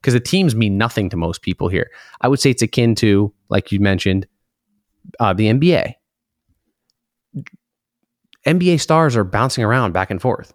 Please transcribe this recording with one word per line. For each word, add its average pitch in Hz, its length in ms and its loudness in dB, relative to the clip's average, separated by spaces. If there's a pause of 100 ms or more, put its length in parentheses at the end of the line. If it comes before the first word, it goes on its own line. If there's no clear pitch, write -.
'cause 127 120 2
the 120 60 4
teams 175 340 0
mean 107 240 0
nothing 110 320 0
to 95 60 -6
most 85 260 -4
people 92 260 -4
here. 92 220 -2 (300)
I 123 80 -2
would 139 120 0
say 139 100 2
it's 120 120 -2
akin 117 340 0
to, 104 360 2 (160)
like 98 240 -2
you 98 80 -2
mentioned, 98 460 0 (920)
uh, 104 140 0
the 107 160 0
N 120 100 2
B 165 160 2
A. - 220 -4 (2500)
N 170 140 2
B 180 120 2
A 165 80 2
stars 160 380 2
are 104 80 2
bouncing 113 400 -2
around 113 280 0
back 92 180 -2
and 95 120 -6
forth. - 320 -4